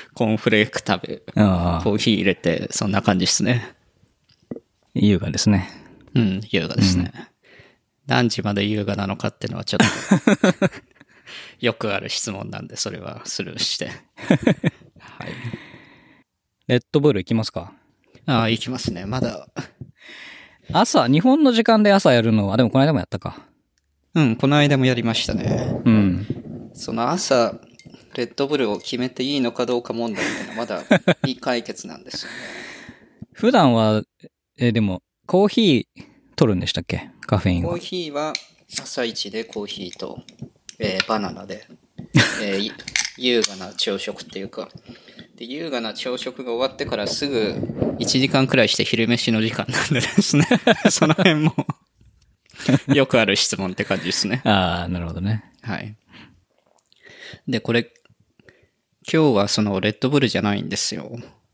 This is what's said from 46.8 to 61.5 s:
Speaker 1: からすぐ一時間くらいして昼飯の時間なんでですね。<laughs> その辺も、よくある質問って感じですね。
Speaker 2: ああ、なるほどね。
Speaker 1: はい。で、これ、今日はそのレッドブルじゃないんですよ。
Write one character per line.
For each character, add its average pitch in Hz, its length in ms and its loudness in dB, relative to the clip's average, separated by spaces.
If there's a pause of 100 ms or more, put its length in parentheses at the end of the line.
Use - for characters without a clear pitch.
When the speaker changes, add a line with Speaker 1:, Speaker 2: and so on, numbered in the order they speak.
Speaker 1:
か 120 100 -4
ら 104 100 -2
す 143 220 -4
ぐ - 720 -2
一 127 220 0
時 135 80 4
間 135 180 2
く 135 100 0
ら 120 80 6
い 95 40 4
し - 80 -2
て - 80 0
昼 113 220 0
飯 120 260 2
の 110 100 2
時 110 80 0
間 - 180 -6
な - 160 -2
ん - 40 -2
で 127 120 0
で - 60 0
す - 300 2
ね。 156 100 6 (200)
<laughs> 220 240 4
そ - 160 2
の 156 80 4
辺 175 220 4
も、 156 180 2 (1300)
よ 139 180 4
く 123 140 4
あ 110 40 4
る 98 120 2
質 - 200 0
問 92 160 -4
っ - 20 -14
て 98 100 -4
感 95 140 0
じ 80 60 -8
で 92 80 -2
す - 140 -2
ね。 120 180 -4
Speaker 2:
あ 90 420 2
あ、 - 20 -6
な 90 120 -4
る 85 60 -6
ほ 82 80 -8
ど 85 60 -8
ね。 104 240 -2 (180)
Speaker 1:
は 107 160 -8
い。 107 180 -14 (1500)
で、 123 140 -2
こ 117 120 -2
れ、 117 200 0 (1200)
今 156 220 4
日 107 40 4
は 101 120 4
そ - 140 0
の 98 180 0
レ 104 100 0
ッ - 80 -4
ド 131 120 0
ブ 143 100 2
ル 123 80 4
じ - 100 -2
ゃ 101 40 -2
な 104 120 2
い 101 80 -4
ん - 60 -10
で - 80 -8
す - 180 -4
よ。 - 240 -12 (360)